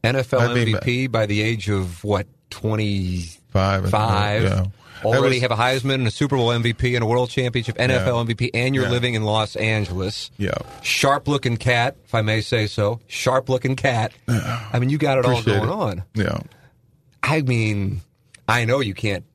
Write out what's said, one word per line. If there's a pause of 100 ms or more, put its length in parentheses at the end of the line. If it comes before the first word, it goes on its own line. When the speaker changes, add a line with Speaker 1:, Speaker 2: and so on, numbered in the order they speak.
Speaker 1:
N
F
L
Speaker 2:
I
mean,
Speaker 1:
M
V
P
by
the
age
of,
what, (240)
twenty-five?
Speaker 2:
Five,
I
think,
yeah. (340)
Speaker 1:
Already
Speaker 2:
I
was
Speaker 1:
have
a
Heisman,
a
Super
Bowl
M
V
P,
and
a
world
championship,
N
F
L
Speaker 2:
Yeah.
Speaker 1:
M
V
P,
and
you're
Speaker 2:
Yeah.
Speaker 1:
living
in
Los
Angeles.
Speaker 2:
Yeah. (300)
Speaker 1:
Sharp-looking
cat,
if
I
may
say
so.
Sharp-looking
cat. (160)
Speaker 2:
Yeah.
Speaker 1:
I
mean,
you
got
it
all
Speaker 2:
Appreciate
Speaker 1:
going
Speaker 2:
it.
Speaker 1:
on. (120)
Speaker 2:
Yeah. (840)
Speaker 1:
I
mean, (460)
I
know
you
can't